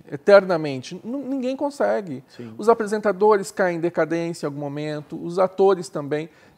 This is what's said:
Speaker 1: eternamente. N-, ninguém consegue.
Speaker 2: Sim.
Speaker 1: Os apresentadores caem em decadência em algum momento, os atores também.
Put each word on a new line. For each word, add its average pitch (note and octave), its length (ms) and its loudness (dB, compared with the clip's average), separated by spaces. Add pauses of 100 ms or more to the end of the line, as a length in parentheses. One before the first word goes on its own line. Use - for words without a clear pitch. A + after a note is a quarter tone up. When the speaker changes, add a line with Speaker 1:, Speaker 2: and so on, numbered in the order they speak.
(100)
Speaker 1:
eternamente. E3+ 960 4
N-, B3 180 -8
ninguém C4 340 -6
consegue. G#3 720 -4
Speaker 2:
Sim. - 300 -16
Speaker 1:
Os G#3+ 100 0
apresentadores G#3 840 2
caem F3+ 240 0
em D#3+ 40 -4
decadência E3+ 680 -2
em - 20 -2
algum C#3+ 100 -8
momento, D3 580 -8
os E3+ 220 -6
atores F#3 500 2
também. D3+ 400 -6 (300)